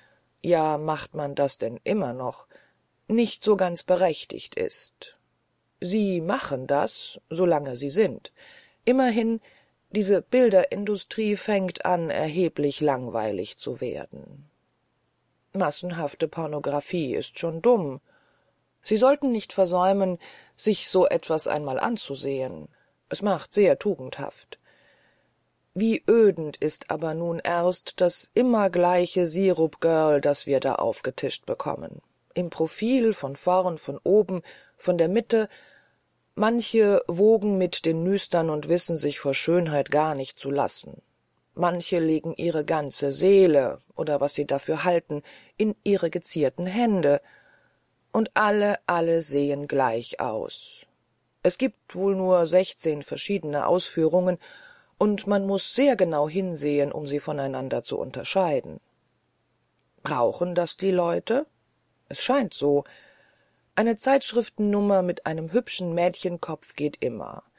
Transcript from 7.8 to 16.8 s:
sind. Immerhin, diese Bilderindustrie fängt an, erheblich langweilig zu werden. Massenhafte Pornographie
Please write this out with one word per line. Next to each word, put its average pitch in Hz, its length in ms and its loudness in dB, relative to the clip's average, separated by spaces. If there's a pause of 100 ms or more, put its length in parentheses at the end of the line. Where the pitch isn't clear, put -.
sind. 170 420 -2 (540)
Immerhin, 233 560 2 (480)
diese 196 320 2
Bilderindustrie 208 1120 2
fängt 190 500 -2
an, 170 240 0
erheblich 151 680 -2
langweilig 113 800 -2
zu - 240 -8
werden. 117 680 -12 (1040)
Massenhafte 170 760 -2
Pornographie 147 840 -4